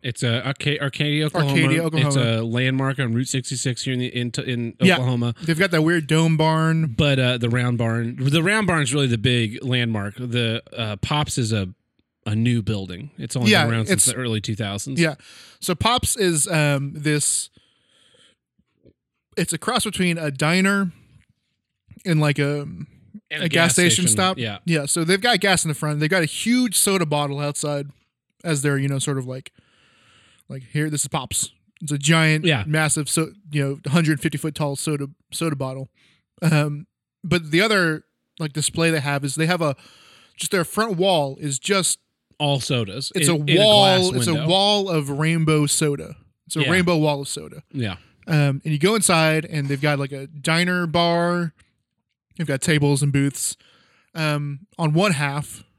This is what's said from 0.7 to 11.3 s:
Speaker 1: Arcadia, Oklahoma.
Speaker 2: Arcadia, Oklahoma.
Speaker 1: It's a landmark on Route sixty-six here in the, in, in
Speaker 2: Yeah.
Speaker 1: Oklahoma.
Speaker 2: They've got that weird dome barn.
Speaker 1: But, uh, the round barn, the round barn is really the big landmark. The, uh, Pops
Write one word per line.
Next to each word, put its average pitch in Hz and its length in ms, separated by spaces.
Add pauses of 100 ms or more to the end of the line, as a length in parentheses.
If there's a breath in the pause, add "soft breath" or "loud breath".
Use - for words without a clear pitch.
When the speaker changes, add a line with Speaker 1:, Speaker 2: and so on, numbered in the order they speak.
Speaker 1:
Arcadia, 147 460
Oklahoma. 151 280
Speaker 2:
Arcadia, 160 300
Oklahoma. 156 260
Speaker 1:
It's 139 80
a 113 260
landmark 131 560
on 120 140
Route 127 140
sixty-six 127 560
here 131 100
in 127 60
the, 123 160
in, 123 160 (140)
in 120 360
Speaker 2:
Yeah. 185 140
Speaker 1:
Oklahoma. 123 460
Speaker 2:
They've 160 160
got 185 140
that 160 100
weird 165 240
dome 160 320
barn. 160 580
Speaker 1:
But, 143 220
uh, 127 220
the 117 100
round 123 300
barn, 117 400
the 143 240
round 208 240
barn 165 160
is 123 100
really 143 140
the 120 100
big 117 460
landmark. 113 540
The, 117 440 (160)
uh, 107 200
Pops 147 420